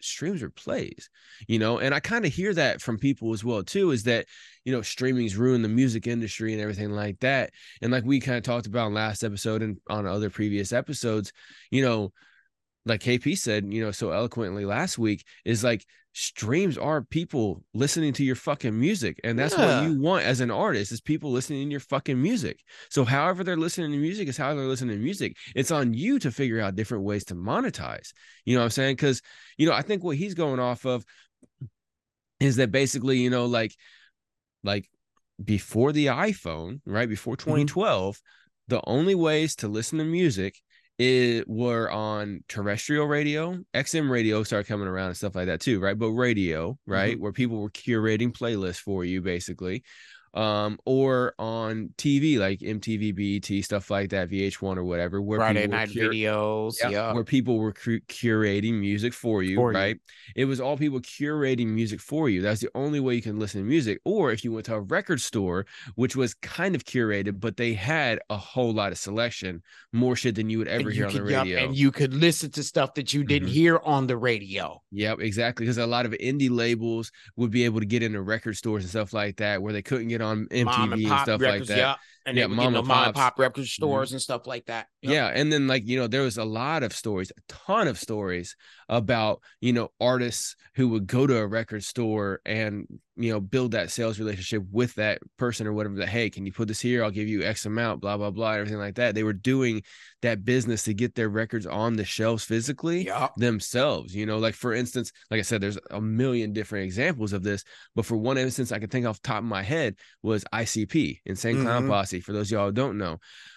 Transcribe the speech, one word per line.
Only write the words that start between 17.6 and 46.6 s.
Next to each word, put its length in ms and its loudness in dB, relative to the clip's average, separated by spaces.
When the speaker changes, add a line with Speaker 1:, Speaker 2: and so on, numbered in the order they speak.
Speaker 1:
listening 400 0
to 100 -2
your 120 2
fucking 440 -2
music. 460 0
And 140 0
that's 180 0
what 100 6
Speaker 2:
Yeah. 200 4
Speaker 1:
you 120 2
want 280 2
as 140 2
an 100 0
artist, 420 0
is 80 -8
people 320 -2
listening 360 -2
to 20 -4
your 100 -4
fucking 400 -2
music. 400 0
So 140 4
however 380 2
they're 140 -2
listening 360 -2
to 60 0
music 300 -2
is 80 -4
how 180 -2
they're 120 -2
listening 320 -2
to 40 -2
music. 360 -2
It's 140 0
on 240 2
you 240 0
to 120 0
figure 300 -2
out 160 -2
different 280 -2
ways 220 -2
to 80 -10
monetize. 800 -4
You 120 4
know 40 6
what 40 4
I'm 80 2
saying? 260 0
'Cause, 240 2
you 100 4
know, 60 6
I 80 2
think 240 -2
what 140 -2
he's 160 -6
going 260 0
off 240 -2
of 220 -2
is 160 6
that 160 4
basically, 460 2
you 120 2
know, 160 2
like, 280 0
like, 240 -2
before 500 2
the 140 2
iPhone, 800 -2
right, 240 -2
before 280 -4
Speaker 2:
Mm-hmm. 140 -4
Speaker 1:
twenty 140 4
twelve, 560 0
the 180 2
only 280 4
ways 420 2
to 120 -4
listen 300 -4
to 60 -2
music 560 0
it 500 4
were 420 0
on 580 -4
terrestrial 580 0
radio. 520 0
X 200 0
M 180 2
radio 300 4
started 260 -2
coming 180 -2
around 220 -4
and 80 -6
stuff 180 -6
like 120 -2
that 140 -2
too, 200 2
right? 180 0
But 120 0
radio, 760 0